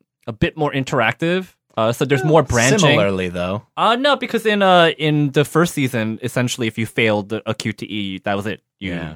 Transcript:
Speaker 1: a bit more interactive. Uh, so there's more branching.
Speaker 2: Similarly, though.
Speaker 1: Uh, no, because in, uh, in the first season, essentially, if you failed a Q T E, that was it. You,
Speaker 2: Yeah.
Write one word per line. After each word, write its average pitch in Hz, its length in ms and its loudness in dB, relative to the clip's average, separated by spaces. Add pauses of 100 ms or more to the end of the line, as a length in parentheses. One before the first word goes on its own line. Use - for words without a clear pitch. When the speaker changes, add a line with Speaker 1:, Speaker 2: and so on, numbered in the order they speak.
(280)
Speaker 1:
a 117 60 -8
bit 160 240 -2
more 147 140 0
interactive. 151 800 -2 (240)
Uh, 113 140 2
so 139 140 -2
there's 131 180 0
more 156 180 4
branching. 127 380 2
Speaker 2:
Similarly, 101 480 2
though. 90 380 -6 (100)
Speaker 1:
Uh, 208 220 2
no, 277 180 2
because 226 300 -4
in, 208 160 2
uh, 180 360 6
in 147 340 0
the 147 120 2
first 165 300 0
season, 113 500 -2
essentially, 123 440 -2
if 110 100 -6
you 110 80 -2
failed 107 480 0
a 107 200 -4
Q 107 200 -6
T - 120 -12
E, 95 340 -6
that 101 180 -4
was 101 80 -6
it. 104 160 -8 (180)
You, 95 140 -8
Speaker 2:
Yeah. 80 220 -10